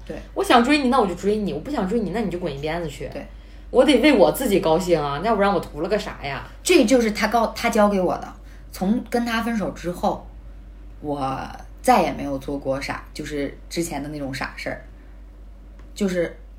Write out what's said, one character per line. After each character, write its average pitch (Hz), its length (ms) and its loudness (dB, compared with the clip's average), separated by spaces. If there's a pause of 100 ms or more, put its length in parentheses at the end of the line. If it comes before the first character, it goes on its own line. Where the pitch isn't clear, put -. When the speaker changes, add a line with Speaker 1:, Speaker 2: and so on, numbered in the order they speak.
Speaker 1:
对。 156 120 -10 (180)
Speaker 2:
我 - 80 -2
想 240 220 6
追 294 140 4
你， 262 100 2
那 254 120 4
我 208 60 4
就 175 80 -4
追 202 220 0
你； 196 160 -2
我 143 80 -6
不 202 100 -12
想 226 180 -2
追 226 120 0
你， 185 100 -4
那 208 100 -4
你 196 100 -2
就 175 100 -6
滚 165 120 -4
一 139 60 -8
边 156 240 -4
子 160 60 -6
去。 135 240 -10
Speaker 1:
对。 143 120 -12 (460)
Speaker 2:
我 254 140 6
得 254 160 4
为 294 120 6
我 170 200 6
自 254 160 -2
己 196 100 4
高 160 180 4
兴 175 240 2
啊， 143 220 -4
要 190 140 2
不 190 60 2
然 196 120 4
我 165 60 2
图 147 220 -8
了 190 60 -2
个 208 80 2
啥 160 280 -6
呀？ 139 200 -8 (200)
Speaker 1:
这 330 200 6
就 240 160 6
是 220 120 0
他 214 160 0
告-， 220 260 2
他 233 160 -2
教 208 180 4
给 202 120 2
我 165 140 0
的。 - 120 -8 (460)
从 220 360 0
跟 240 160 0
他 233 160 -2
分 233 160 -2
手 185 140 -2
之 175 220 -6
后， - 340 -4 (760)
我 139 380 -4 (420)
再 240 220 6
也 147 100 2
没 143 120 -8
有 143 140 -4
做 143 200 -6
过 135 220 -4
傻， 139 240 -8 (100)
就 156 100 -8
是 143 320 -6 (140)
之 - 140 -4
前 143 180 -6
的 147 60 -8
那 151 100 -8
种 139 160 -6
傻 139 220 -6
事 - 120 -8
儿。 - 160 -8 (1120)
就 202 140 0
是 180 280 -2 (220)